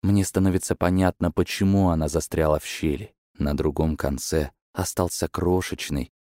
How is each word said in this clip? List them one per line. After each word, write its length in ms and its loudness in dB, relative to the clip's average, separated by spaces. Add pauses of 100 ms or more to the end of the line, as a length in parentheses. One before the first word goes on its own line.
мне 220 4
становится 500 0
понятно, 560 2
почему 600 2
она 180 2
застряла 500 0
в 60 -6
щели. 500 -4 (220)
На 200 0
другом 400 0
конце 560 -2 (200)
остался 560 -2
крошечный 840 -2 (120)